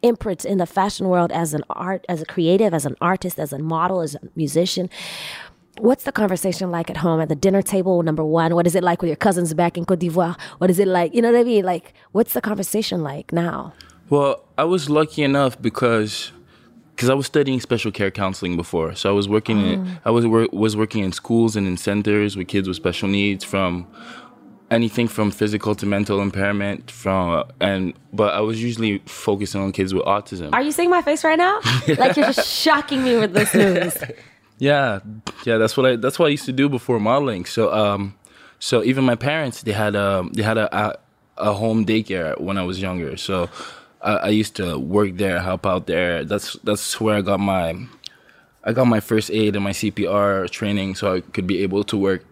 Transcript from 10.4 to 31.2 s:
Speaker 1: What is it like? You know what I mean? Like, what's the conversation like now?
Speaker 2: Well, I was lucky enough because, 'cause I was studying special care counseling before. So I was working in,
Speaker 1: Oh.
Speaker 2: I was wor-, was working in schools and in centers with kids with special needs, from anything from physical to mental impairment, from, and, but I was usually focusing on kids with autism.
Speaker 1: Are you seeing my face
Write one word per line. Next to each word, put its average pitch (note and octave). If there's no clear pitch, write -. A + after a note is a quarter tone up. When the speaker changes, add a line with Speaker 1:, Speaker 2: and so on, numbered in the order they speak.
Speaker 1:
What F#3
is F3
it G3
like? F3
You A#3
know A#3
what A#3+
I A#3
mean? A3
Like, F3+
what's A3
the B3+
conversation G3
like D3
now? E3+
Speaker 2:
Well, C#3
I C#3+
was E3
lucky D3+
enough C#3
because, A2+
'cause A#2+
I C3+
was C#3
studying C3+
special A2+
care G2
counseling F#2+
before. E2
So -
I G2
was G2+
working G#2+
in, G2
Speaker 1:
Oh. F3+
Speaker 2:
I -
was A#2
wor-, A2+
was G#2+
working G#2+
in F#2+
schools A2+
and G2
in F2+
centers G#2
with F2+
kids F#2+
with F2+
special F#2
needs, G2+
from F2+
anything A#2
from G#2
physical G#2
to G2+
mental G2+
impairment, G2+
from, F2+
and, F#2+
but G#2
I G2
was A2+
usually A2+
focusing G2+
on G2
kids F#2+
with F2+
autism. F#2
Speaker 1:
Are B3
you D4
seeing F4
my F4+
face D4+